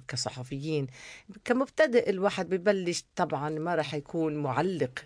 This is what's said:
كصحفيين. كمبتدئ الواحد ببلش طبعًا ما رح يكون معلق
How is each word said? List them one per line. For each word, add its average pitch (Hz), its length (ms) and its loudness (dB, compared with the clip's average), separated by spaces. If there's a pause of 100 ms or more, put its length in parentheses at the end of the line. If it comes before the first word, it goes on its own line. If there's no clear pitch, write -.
كصحفيين. 135 800 -4 (580)
كمبتدئ 247 640 4
الواحد 190 400 0
ببلش 185 540 2 (120)
طبعًا 151 340 0
ما 160 260 -2
رح 147 180 0
يكون 156 440 -2
معلق 143 680 0